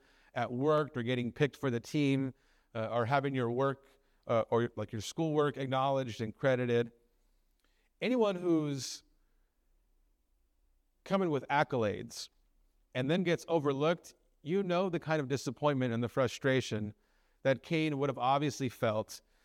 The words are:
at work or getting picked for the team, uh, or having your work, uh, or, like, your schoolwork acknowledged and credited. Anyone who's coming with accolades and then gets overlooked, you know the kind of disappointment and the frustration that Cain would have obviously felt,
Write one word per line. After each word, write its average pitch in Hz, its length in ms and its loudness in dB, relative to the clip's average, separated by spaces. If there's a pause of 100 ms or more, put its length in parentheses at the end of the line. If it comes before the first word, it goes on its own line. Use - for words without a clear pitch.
(340)
at 120 180 -2
work 143 460 2
or 120 60 -2
getting 123 280 -2
picked - 240 0
for 139 140 -2
the 117 100 0
team, 135 540 0 (400)
uh, 110 180 -4
or 117 140 2
having 139 300 0
your 120 160 0
work, 135 320 0 (440)
uh, 113 220 4
or, 117 260 2
like, 107 160 -8
your 110 100 -6
schoolwork 151 540 0
acknowledged 131 640 0
and 107 160 -6
credited. 120 560 2 (1120)
Anyone 214 340 2
who's 151 680 -2 (2000)
coming 190 260 0
with 139 200 -2
accolades 117 800 -2 (640)
and 127 140 -2
then 180 140 0
gets 175 240 0
overlooked, 151 680 0 (260)
you 185 220 -2
know 180 260 0
the 170 100 -2
kind 156 220 -2
of 135 60 -4
disappointment 127 680 0
and 117 100 0
the 120 60 -2
frustration 117 840 0 (500)
that 135 200 2
Cain 156 360 -2
would 139 100 0
have 123 80 -6
obviously 135 500 0
felt, 110 540 -2 (240)